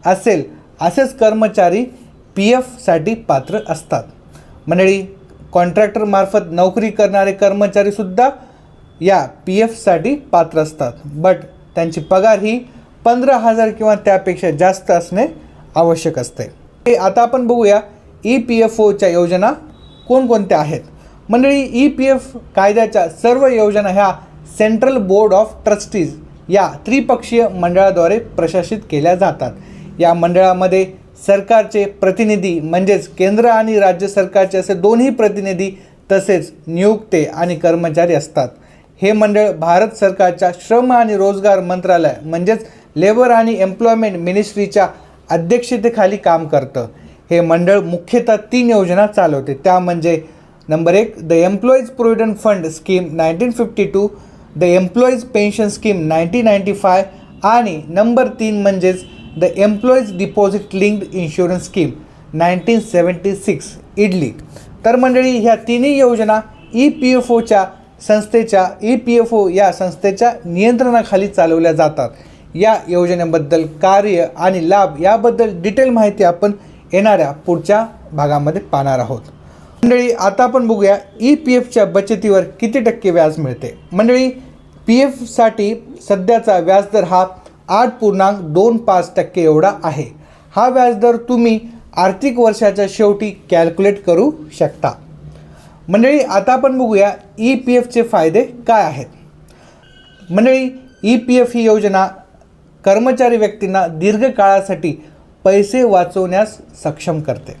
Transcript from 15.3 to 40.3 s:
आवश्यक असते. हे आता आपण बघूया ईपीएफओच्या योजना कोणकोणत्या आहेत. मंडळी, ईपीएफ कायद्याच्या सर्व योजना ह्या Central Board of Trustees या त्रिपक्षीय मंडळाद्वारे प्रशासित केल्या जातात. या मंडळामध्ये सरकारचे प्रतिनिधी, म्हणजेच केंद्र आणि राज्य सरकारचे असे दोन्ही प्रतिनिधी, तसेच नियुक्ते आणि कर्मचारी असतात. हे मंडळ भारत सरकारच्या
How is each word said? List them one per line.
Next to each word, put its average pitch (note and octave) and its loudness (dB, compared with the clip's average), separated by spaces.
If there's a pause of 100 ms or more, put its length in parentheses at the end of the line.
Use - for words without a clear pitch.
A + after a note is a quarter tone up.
आवश्यक E3 0
असते. B2 -10 (420)
हे A#3+ 4
आता F#3+ 2
आपण A#3+ -2
बघूया A3 2 (440)
ईपीएफओच्या A3 0
योजना F3 0 (560)
कोणकोणत्या A3+ 0
आहेत. D3+ -4 (480)
मंडळी, C4+ 0
ईपीएफ C4+ 0 (200)
कायद्याच्या G#3 2
सर्व B3 0
योजना G#3 0
ह्या F#3+ 2 (460)
Central A3+ 2
Board G3+ 2
of G#3+ 0
Trustees G3+ -2 (400)
या F3+ 2 (180)
त्रिपक्षीय A#3 0
मंडळाद्वारे F3+ 0
प्रशासित F#3 -4 (120)
केल्या D#3 2
जातात. D3+ -2 (480)
या E3+ 4
मंडळामध्ये F#3 2 (400)
सरकारचे G3+ 2
प्रतिनिधी, G3 -2
म्हणजेच F3+ 0
केंद्र G3+ 0
आणि A3 2
राज्य F#3 2
सरकारचे F#3+ 0
असे F#3+ -2
दोन्ही A3+ 2
प्रतिनिधी, G3 -4 (420)
तसेच F#3+ 0 (140)
नियुक्ते F3 0
आणि F3 -4
कर्मचारी E3+ 0
असतात. C#3 -4 (540)
हे G3 2
मंडळ G#3 2
भारत E3+ 2
सरकारच्या F3+ 0